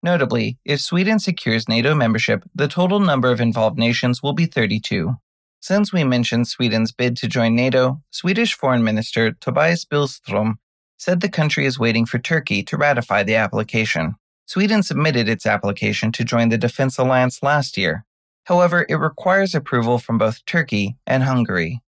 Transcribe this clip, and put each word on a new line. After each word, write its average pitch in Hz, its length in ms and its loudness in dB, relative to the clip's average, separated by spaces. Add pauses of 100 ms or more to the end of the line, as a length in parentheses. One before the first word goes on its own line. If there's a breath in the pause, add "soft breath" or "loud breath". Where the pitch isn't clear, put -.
Notably, 123 600 0
if 143 180 -2
Sweden 196 360 0
secures 113 500 -2
nato 120 280 2
membership, 113 480 0 (100)
the 147 140 -2
total 180 320 0
number 135 320 2
of 120 100 0
involved 113 380 0
nations 120 420 0
will 139 120 -2
be 165 120 0
thirty-two. 110 720 -2 (460)
Since 202 300 0
we 175 120 2
mentioned 120 440 2
Sweden's 113 440 0
bid 123 260 -2
to 120 100 -6
join 113 280 2
nato, 127 560 2
Swedish 208 420 -2
Foreign 127 300 0
Minister 110 480 0
Tobias 156 520 0
Billström 110 760 -2 (380)
said 180 240 -2
the 185 80 -2
country 151 380 0
is 131 140 -2
waiting 113 260 2
for - 120 -6
Turkey 120 460 -2
to - 140 -6
ratify 120 460 2
the 107 120 0
application. 107 800 -2 (300)
Sweden 208 360 0
submitted 143 460 0
its 113 180 -4
application 104 680 -2
to 123 100 -4
join 117 240 2
the 113 100 2
Defense 127 400 -2
Alliance 127 460 2
last 143 340 0
year. 92 280 -2 (400)
However, 175 420 4
it - 80 0
requires 180 580 0
approval 123 460 0
from 117 180 -2
both 110 280 0
Turkey 113 500 -2 (100)
and 131 180 2
Hungary. 117 580 0 (120)